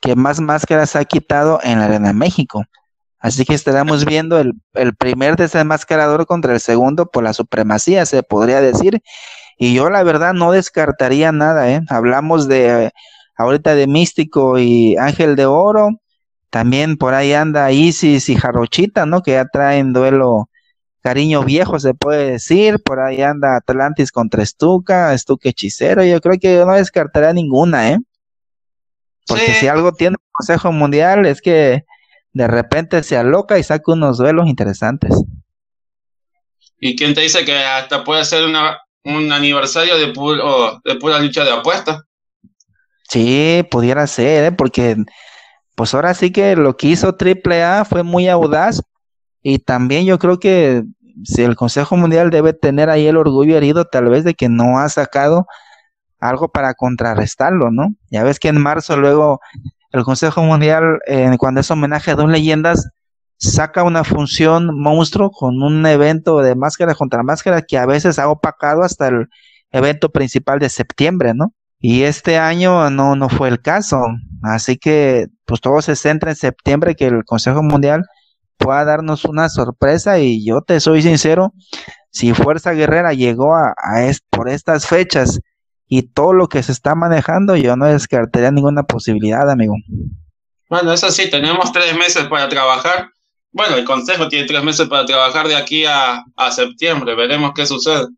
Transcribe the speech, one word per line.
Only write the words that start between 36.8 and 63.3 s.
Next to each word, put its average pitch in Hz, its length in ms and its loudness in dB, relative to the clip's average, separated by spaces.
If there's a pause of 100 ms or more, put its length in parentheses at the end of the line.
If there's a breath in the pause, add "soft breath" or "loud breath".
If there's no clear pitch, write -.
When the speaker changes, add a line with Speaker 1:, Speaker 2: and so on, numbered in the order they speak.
Speaker 2:
quién 147 180 0
te 151 80 -2
dice 160 240 0
que 143 200 -2
hasta 135 380 -4
puede 156 220 -2
ser 160 200 -2
una, 156 320 -2 (260)
un 151 280 -4
aniversario 143 640 -2
de 143 160 -2
pu-, 143 280 -4
o 127 420 -2
de 135 120 -4
pura 147 240 -2
lucha 147 240 -2
de 135 80 2
apuesta? 160 500 -4 (1080)
Speaker 1:
Sí, 147 640 0
pudiera 127 360 0
ser, 147 380 0
¿eh? 170 60 0
Porque, 123 440 -2 (800 loud breath)
pues, 113 180 -4
ahora 160 200 0
sí 180 180 -2
que 196 240 2
lo 143 220 2
que 139 100 -2
hizo 180 280 0
triple 180 480 0
A 196 220 0
fue 175 180 -2
muy 175 260 0
audaz, 165 520 0 (600)
y 135 180 0
también 131 460 0
yo 185 140 2
creo 180 200 0
que 160 440 2 (420)
si - 180 0
el 120 120 2
Consejo 143 420 -2
Mundial 170 320 2
debe 160 240 2
tener 151 360 0
ahí 151 180 2
el 156 100 4
orgullo 151 400 4
herido, 151 280 2
tal 123 240 0
vez, 139 140 2
de 170 120 0
que 127 120 -2
no 120 320 2
ha 143 100 0
sacado 147 580 0 (720 loud breath)
algo 131 300 -4
para 135 240 -2
contrarrestarlo, 120 1000 -2
¿no? 151 240 -2 (160)
Ya 110 120 -2
ves 139 160 0
que 165 100 -2
en 147 120 2
marzo 151 360 -2
luego 143 420 2 (520 loud breath)
el 127 120 0
Consejo 151 400 -2
Mundial, 160 640 2
eh, 131 320 2
cuando 135 220 0
es 135 100 -2
homenaje 151 400 -2
a 143 40 0
dos 151 140 2
leyendas, 156 600 0 (480)